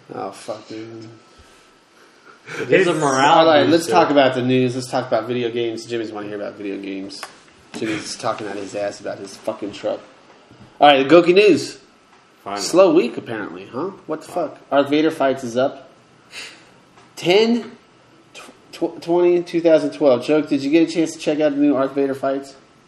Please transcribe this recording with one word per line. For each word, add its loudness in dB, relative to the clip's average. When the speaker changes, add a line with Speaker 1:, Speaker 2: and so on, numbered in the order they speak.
Speaker 1:
Oh, -10
fuck, -14
dude. -16
Speaker 2:
It -6
is 4
a 2
Speaker 3:
It's -2
Speaker 2:
morale 4
Speaker 1:
All 6
right, 4
let's 2
Speaker 2:
booster. -4
Speaker 1:
talk 4
about 4
the -2
news. 0
Let's -8
talk -4
about -2
video -4
games. -6
Jimmy's -8
wanna -12
hear -10
about -10
video -10
games. -12
Jimmy's -8
talking -8
out -10
his -12
ass -6
about -10
his -16
fucking -10
truck. -8
All 6
right, 4
the 6
Goki 6
News. 2
Speaker 2:
Finally. -8
Speaker 1:
Slow 6
week, 2
apparently, -10
huh? -8
What -8
the -20
fuck? -6
Our 4
Vader 2
Fights 0
is -6
up. -2
Ten, 2
tw-, -20
tw-, -6
twenty, 2
two -4
thousand 4
twelve. 2
Joke, 0
did -2
you -4
get 4
a -10
chance -2
to -16
check -2
out 2
the -4
new 2
Darth -2
Vader -2
Fights? -6